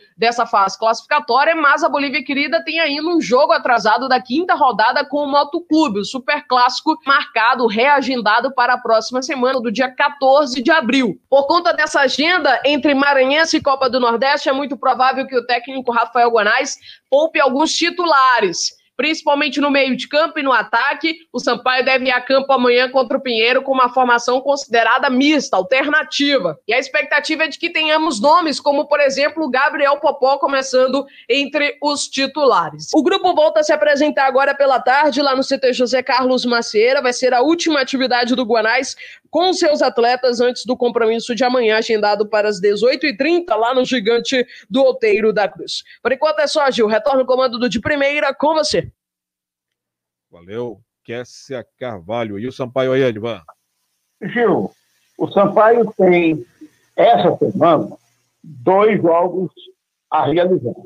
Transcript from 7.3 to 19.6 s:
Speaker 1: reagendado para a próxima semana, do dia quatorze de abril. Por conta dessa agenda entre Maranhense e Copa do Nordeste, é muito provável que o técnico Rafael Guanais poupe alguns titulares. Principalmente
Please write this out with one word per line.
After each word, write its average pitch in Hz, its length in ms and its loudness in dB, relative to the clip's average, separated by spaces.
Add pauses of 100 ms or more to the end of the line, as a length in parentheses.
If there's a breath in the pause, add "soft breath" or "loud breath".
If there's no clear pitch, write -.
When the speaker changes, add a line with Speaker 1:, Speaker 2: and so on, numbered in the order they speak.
Speaker 1:
reagendado 240 840 0
para 247 200 2
a 247 40 -2
próxima 226 440 0
semana, 254 400 -2
do 226 100 -4
dia 262 240 -4
quatorze 285 680 2
de 277 100 0
abril. 262 580 0
Por 277 180 2
conta 339 240 2
dessa 311 300 0
agenda 285 640 0
entre 285 280 2
Maranhense 277 640 2
e 294 80 -2
Copa 269 260 0
do 240 80 -2
Nordeste, 254 520 0
é - 20 0
muito 269 240 -4
provável 254 500 0
que 269 120 -6
o 240 100 -4
técnico 247 460 -4
Rafael 240 380 0
Guanais 233 440 0 (340 loud breath)
poupe 311 300 2
alguns 277 320 2
titulares. 269 1120 0 (160)
Principalmente 294 640 -2